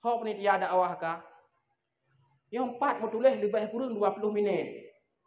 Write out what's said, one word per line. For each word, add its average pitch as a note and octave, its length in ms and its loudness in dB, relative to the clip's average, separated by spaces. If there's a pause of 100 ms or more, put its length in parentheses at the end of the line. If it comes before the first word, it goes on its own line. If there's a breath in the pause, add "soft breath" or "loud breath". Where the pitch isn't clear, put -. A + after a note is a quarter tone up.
Hak A#3 200 0
penitia G3+ 400 0
dakwah F3+ 360 2
kah? E3 220 -4 (1300)
Yang A#3+ 240 -4
empat C#4 240 0
mau A3 120 -2
tulis A#3 240 4
lebih G#3 360 0
kurang A#3+ 240 -4
dua G3+ 200 2
puluh G#3+ 160 -2
minit. G3+ 600 -2 (340)